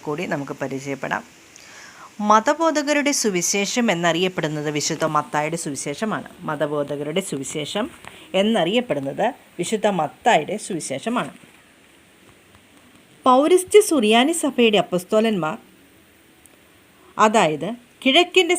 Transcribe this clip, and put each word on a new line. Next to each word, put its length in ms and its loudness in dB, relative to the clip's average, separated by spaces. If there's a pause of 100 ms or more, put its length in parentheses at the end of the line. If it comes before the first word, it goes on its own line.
കൂടി 260 -6
നമുക്ക് 280 -6
പരിചയപ്പെടാം. 640 -6 (1080)
മതബോധകരുടെ 920 2
സുവിശേഷം 760 -2
എന്നറിയപ്പെടുന്നത് 760 -2 (100)
വിശുദ്ധ 260 -4 (120)
മത്തായിയുടെ 480 -2
സുവിശേഷമാണ്. 640 -6 (200)
മതബോധകരുടെ 840 -4
സുവിശേഷം 560 -6 (560)
എന്നറിയപ്പെടുന്നത് 840 -2 (340)
വിശുദ്ധ 260 -4 (140)
മത്തായിയുടെ 560 0 (100)
സുവിശേഷമാണ്. 680 -6 (1900)
പൗരസ്ത്യ 540 6 (100)
സുറിയാനി 440 4 (100)
സഭയുടെ 420 4
അപ്പസ്തോലന്മാർ, 680 0 (1700)
അതായത് 420 2 (340)
കിഴക്കിൻ്റെ 540 4